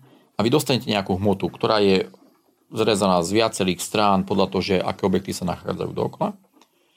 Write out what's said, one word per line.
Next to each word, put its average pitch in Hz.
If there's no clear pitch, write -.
A 104
vy 120
dostanete 135
nejakú 98
hmotu, 98
ktorá 110
je 95
zrezaná 101
z 87
viacerých 95
strán 101
podľa 98
toho, 95
že 92
aké 95
objekty 95
sa 90
nachádzajú 90
dookola. -